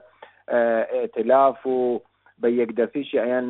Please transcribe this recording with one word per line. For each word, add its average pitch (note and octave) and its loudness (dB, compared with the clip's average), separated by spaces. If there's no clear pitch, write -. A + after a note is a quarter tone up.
ئە، B2 2
ئێتلاف B2+ 2
و B2 0
بە A#2+ 2
یەکدەستیشی A#2 -2
ئەیان B2 -2